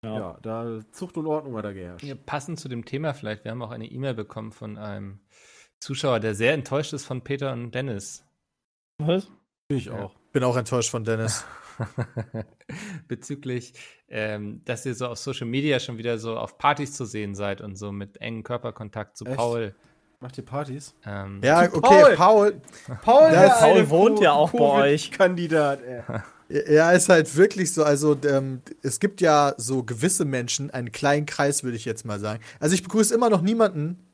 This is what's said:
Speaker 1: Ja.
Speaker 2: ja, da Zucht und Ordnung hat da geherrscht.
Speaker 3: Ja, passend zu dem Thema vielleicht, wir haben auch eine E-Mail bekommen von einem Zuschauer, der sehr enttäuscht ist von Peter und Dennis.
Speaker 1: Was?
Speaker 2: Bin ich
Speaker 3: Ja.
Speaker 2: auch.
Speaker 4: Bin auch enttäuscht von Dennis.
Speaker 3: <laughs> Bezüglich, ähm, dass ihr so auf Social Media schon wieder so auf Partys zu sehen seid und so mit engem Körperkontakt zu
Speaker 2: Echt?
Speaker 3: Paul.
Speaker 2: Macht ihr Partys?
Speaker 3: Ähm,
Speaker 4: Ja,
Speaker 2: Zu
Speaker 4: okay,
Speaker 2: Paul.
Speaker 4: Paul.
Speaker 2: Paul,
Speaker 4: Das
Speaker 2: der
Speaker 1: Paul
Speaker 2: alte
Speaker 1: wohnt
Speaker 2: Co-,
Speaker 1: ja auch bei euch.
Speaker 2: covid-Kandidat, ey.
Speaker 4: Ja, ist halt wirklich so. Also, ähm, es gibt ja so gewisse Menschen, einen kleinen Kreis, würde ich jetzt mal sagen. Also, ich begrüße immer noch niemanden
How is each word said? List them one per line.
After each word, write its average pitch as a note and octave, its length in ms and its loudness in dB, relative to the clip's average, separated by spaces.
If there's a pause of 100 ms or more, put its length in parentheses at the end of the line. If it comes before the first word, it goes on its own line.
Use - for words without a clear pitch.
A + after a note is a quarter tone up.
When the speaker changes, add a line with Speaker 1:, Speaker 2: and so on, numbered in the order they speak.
Speaker 1:
Ja. G#2+ 160 -8
Speaker 2:
ja, F#2 220 -12
da A2+ 400 -8 (120)
Zucht - 260 -12
und D#3 80 -6
Ordnung D3 320 -6
hat G#2 80 -8
da G2+ 60 -8
geherrscht. F2+ 340 -14
Speaker 3:
Ja, C3+ 80 -12
passend D3 440 -10
zu - 120 -14
dem A#2 160 -10
Thema D3 260 -6
vielleicht, G#2+ 320 -10
wir G#2+ 60 -10
haben A#2+ 120 -10
auch A2 80 -12
eine A#2 160 -14
E-Mail C3 280 -8
bekommen A2 380 -12
von G#2+ 260 -16
einem G2+ 400 -12 (640)
Zuschauer, C3 400 -2
der G#2+ 140 -4
sehr A#2 200 2
enttäuscht C#3+ 400 -6
ist C3+ 100 -10
von B2+ 160 -8
Peter C#3 320 -6
und A#2+ 220 -10
Dennis. B2 500 -8 (760)
Speaker 1:
Was? F3 280 -2 (420)
Speaker 2:
Bin C#3+ 80 -2
ich A#2+ 100 -6
Speaker 3:
Ja. G2+ 180 -10
Speaker 2:
auch. F#2+ 100 -16 (180)
Speaker 4:
Bin C3 100 0
auch B2 140 0
enttäuscht A#2+ 340 -2
von A2+ 140 -8
Dennis. A2+ 400 -4 (340)
Speaker 3:
<laughs> A2+ 460 -8 (840)
Bezüglich, B2+ 680 -10 (340)
ähm, G#2+ 560 -8
dass A#2+ 220 -8
ihr B2+ 80 -6
so B2 140 -8
auf A#2 100 -10
Social B2+ 280 -10
Media C3+ 340 -2
schon A#2 180 -12
wieder A#2 200 -6
so A2+ 200 -8
auf A2+ 180 -10
Partys D3 380 -2
zu - 100 -10
sehen G#2 300 -8
seid G2 260 -6
und G2+ 160 -14
so G2+ 160 -12
mit G2+ 300 -14
engem A2+ 220 -10
Körperkontakt A2+ 720 -12
zu - 80 -14
Speaker 2:
Echt? C3 100 -8
Speaker 3:
Paul. A#2 380 -4 (460)
Speaker 2:
Macht B2+ 180 -16
ihr B2+ 80 -14
Partys? C3+ 480 -12 (100)
Speaker 3:
Ähm, G2 400 -12
Speaker 4:
Ja, E3+ 260 6
Speaker 2:
Zu - 60 -4
Speaker 4:
okay, C#4 400 10
Speaker 2:
Paul. - 0 -
Speaker 4:
Paul. G3+ 440 4 (420)
Speaker 2:
Paul, D4 280 8
Speaker 4:
Das D#4 120 6
Speaker 2:
der - 60 10 (180)
Speaker 1:
Paul E3+ 100 8
Speaker 2:
alte E3 140 4
Speaker 1:
wohnt G#3 280 6
Speaker 2:
Co-, G#3 40 4
Speaker 1:
ja D#3+ 100 6
auch D3+ 200 4
bei - 80 -2
euch. C#3+ 500 2
Speaker 2:
covid-Kandidat, D#3+ 720 0
ey. B2 200 -12 (680)
Speaker 4:
Ja, D#3+ 200 6
ist F3+ 180 4
halt D#3+ 260 4
wirklich F#3+ 380 2
so. D#3 100 2
Also, D3 400 2
ähm, C3+ 380 -2 (200)
es - 180 -6
gibt G3+ 200 -2
ja D3 380 4
so B2+ 240 -4
gewisse B2 420 -2
Menschen, C3+ 460 -6
einen A#2+ 220 -8
kleinen D3 340 0
Kreis, C#3+ 380 -2
würde A#2+ 120 -4
ich A2 80 -10
jetzt A2+ 220 -8
mal G#2 140 -6
sagen. G#2+ 220 -8 (180)
Also, D#3+ 140 2
ich F3+ 80 -2
begrüße G#3+ 320 0
immer A#3 140 2
noch F#3+ 140 2
niemanden F3+ 560 -2 (160)